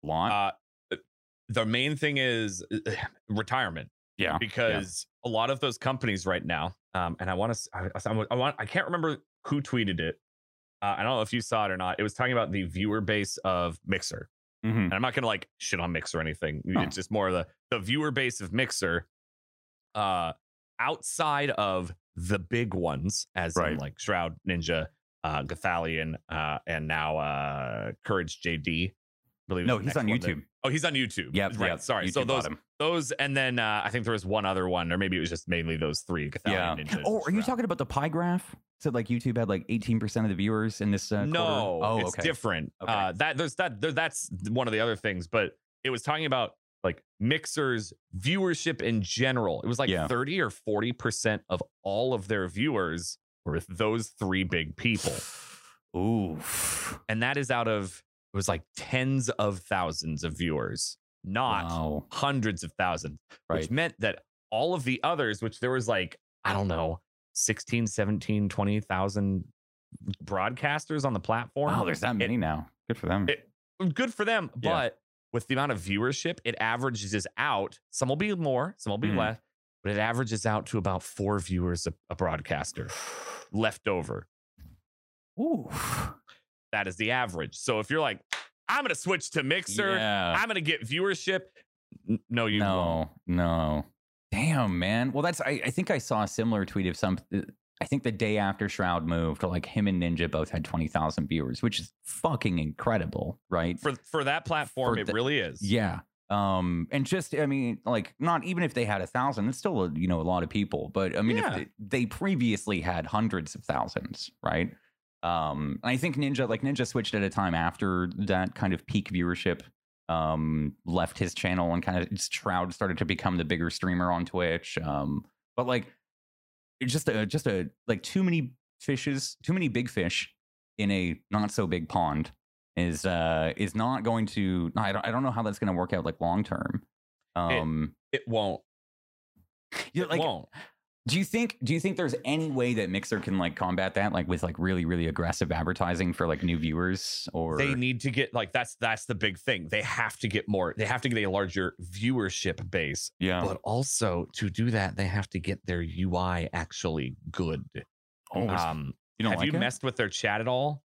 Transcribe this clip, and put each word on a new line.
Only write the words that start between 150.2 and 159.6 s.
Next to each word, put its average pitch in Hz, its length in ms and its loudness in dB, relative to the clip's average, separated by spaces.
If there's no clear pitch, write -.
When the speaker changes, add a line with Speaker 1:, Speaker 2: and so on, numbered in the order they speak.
Speaker 2:
to 120 60 -2
get 104 220 0
more, 92 260 2
they 107 100 0
have 123 160 0
to 135 80 0
get 110 140 2
a 98 60 0
larger 92 500 0
viewership 95 920 -2
base. 76 480 -2
Speaker 1:
Yeah. 90 260 2
Speaker 2:
But 92 180 -2
also, 107 680 0
to 104 160 -2
do 113 220 0
that, 101 240 2
they 98 100 2
have 98 240 0
to 95 100 -4
get 95 280 -4
their 87 160 0
U 87 320 0
I 87 380 0
actually 78 600 -2
good. 80 340 -2
Speaker 1:
Oh, 110 180 0
it's, 90 120 2
Speaker 2:
Um, 78 320 -4
Speaker 1:
you 110 60 0
don't 110 80 4
Speaker 2:
have 85 80 2
Speaker 1:
like 147 100 2
Speaker 2:
you 147 40 0
Speaker 1:
it? 127 40 0
Speaker 2:
messed 123 240 -2